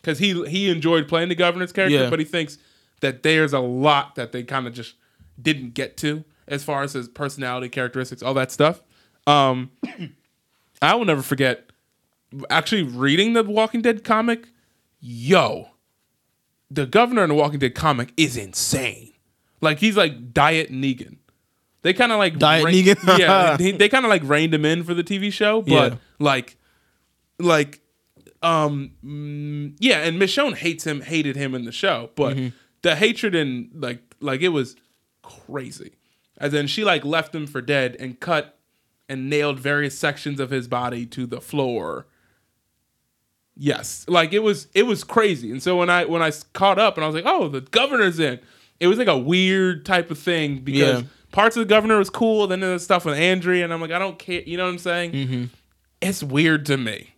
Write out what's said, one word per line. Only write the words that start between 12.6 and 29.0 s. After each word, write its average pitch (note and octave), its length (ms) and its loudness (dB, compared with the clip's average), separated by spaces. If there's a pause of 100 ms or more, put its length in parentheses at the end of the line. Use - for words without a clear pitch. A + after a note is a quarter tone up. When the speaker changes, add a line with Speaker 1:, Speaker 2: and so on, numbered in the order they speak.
Speaker 1:
reading C#3 500 0
the A3+ 100 2
Walking A3 380 0
Dead A3+ 220 0
comic. A3+ 440 -2 (520)
Yo, A#2+ 680 0 (1000)
the C#3 140 0
governor A3+ 380 4
in D#3+ 60 2
the D3 60 2
Walking D3 240 2
Dead B2+ 160 0
comic B2+ 420 0
is C#3 200 2
insane. A2+ 720 -6 (500)
Like, D3+ 180 0
he's G#3 180 2
like B2 360 0
Diet D#3 380 2
Negan. C3 460 -6 (640)
They F3+ 120 0
kinda, A#3 240 2
like, F3+ 200 0
Speaker 2:
Diet D#3 280 4
Speaker 1:
rein- F3+ 200 6
Speaker 2:
Negan? F#3 320 6
<laughs> - 20 6
Speaker 1:
Yeah, F3 380 6
they, F#3 140 2
they G3+ 180 4
kinda, C4 180 2
like, F#3+ 160 2
reined D#3 300 2
him D3+ 120 0
in E3 180 0
for F3 100 -6
the E3+ 100 -2
T G3 140 -4
V G3+ 140 -4
show, A3 300 0
but C#3+ 320 4
Speaker 2:
Yeah. A#2+ 40 -12 (220)
Speaker 1:
like, C3+ 380 0 (840)
like, D#3 420 2 (600)
um, D3+ 480 0 (120)